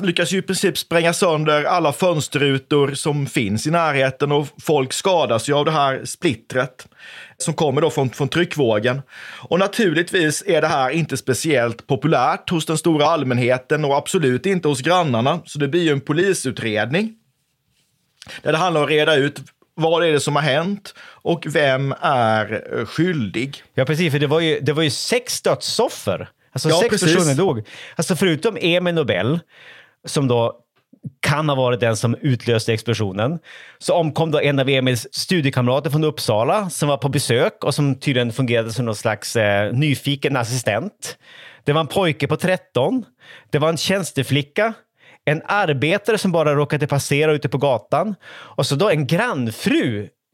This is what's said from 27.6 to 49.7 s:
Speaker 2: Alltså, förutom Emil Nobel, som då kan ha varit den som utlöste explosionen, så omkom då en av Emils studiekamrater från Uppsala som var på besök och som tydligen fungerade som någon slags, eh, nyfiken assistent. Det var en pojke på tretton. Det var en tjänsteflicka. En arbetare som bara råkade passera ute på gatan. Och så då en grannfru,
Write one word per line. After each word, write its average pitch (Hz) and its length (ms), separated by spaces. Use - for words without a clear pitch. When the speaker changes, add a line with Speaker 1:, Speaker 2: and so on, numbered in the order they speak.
Speaker 2:
Alltså, 170 200
förutom 175 440
Emil 175 340
Nobel, 123 460
som 139 220
då 117 300
kan 151 280
ha 139 80
varit 123 240
den 113 160
som 117 240
utlöste 117 520
explosionen, 110 640
så - 160
omkom 160 360
då 147 100
en 143 180
av 131 100
Emils 131 440
studiekamrater 139 800
från 156 140
Uppsala 143 640
som - 180
var 143 80
på 139 120
besök 131 560
och 139 100
som 139 200
tydligen 123 380
fungerade 117 400
som 120 120
någon 110 120
slags, - 400
eh, 104 360
nyfiken 139 640
assistent. 120 840
Det 143 80
var 156 80
en 156 60
pojke 165 400
på 151 100
tretton. 180 680
Det 147 80
var 156 100
en 165 80
tjänsteflicka. 185 960
En 147 220
arbetare 190 720
som 185 140
bara 151 220
råkade 147 320
passera 147 460
ute 147 160
på 135 100
gatan. 143 560
Och - 340
så 147 80
då 160 160
en 151 160
grannfru, 160 1040